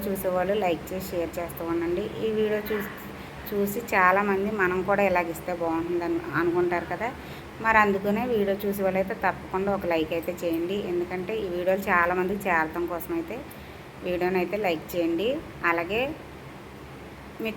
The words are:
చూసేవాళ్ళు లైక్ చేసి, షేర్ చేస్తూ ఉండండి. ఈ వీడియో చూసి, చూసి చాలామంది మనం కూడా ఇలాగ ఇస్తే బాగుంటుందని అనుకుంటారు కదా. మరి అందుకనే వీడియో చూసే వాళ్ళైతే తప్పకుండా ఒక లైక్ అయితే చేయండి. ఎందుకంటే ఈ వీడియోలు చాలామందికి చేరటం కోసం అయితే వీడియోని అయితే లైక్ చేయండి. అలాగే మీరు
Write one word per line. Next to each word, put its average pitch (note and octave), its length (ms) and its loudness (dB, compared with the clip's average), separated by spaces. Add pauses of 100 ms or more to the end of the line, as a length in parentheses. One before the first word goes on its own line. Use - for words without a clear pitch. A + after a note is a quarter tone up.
చూసేవాళ్ళు F#3+ 580 0
లైక్ E3+ 280 0
చేసి, F#3 180 -4
షేర్ E3 300 -2
చేస్తూ E3+ 340 -6
ఉండండి. F3 320 0 (200)
ఈ A3 120 0
వీడియో G#3+ 220 2 (100)
చూసి, G#3 200 -2 (600)
చూసి G3+ 320 0 (140)
చాలామంది G3 560 6 (100)
మనం F3+ 180 2 (120)
కూడా G3+ 180 6
ఇలాగ F3 260 2
ఇస్తే F3+ 280 -6
బాగుంటుందని E3 580 0 (200)
అనుకుంటారు F3 520 2
కదా. G#3 160 -2 (560)
మరి A3 180 8
అందుకనే G3+ 400 2 (120)
వీడియో G3 280 2
చూసే G3+ 240 0
వాళ్ళైతే F#3+ 300 2 (100)
తప్పకుండా F#3+ 520 0
ఒక F#3 160 -2
లైక్ D#3+ 240 0
అయితే E3+ 160 -4 (100)
చేయండి. E3+ 340 0 (140)
ఎందుకంటే F3+ 500 -2
ఈ - 20 -2 (120)
వీడియోలు F#3+ 340 2
చాలామందికి F#3 560 4
చేరటం E3 460 2
కోసం E3+ 260 -6
అయితే F#3+ 180 -6 (680)
వీడియోని F3+ 340 0
అయితే F3+ 240 0
లైక్ E3 180 0 (120)
చేయండి. E3+ 340 2 (420)
అలాగే E3+ 300 0 (1400)
మీరు A3 160 -4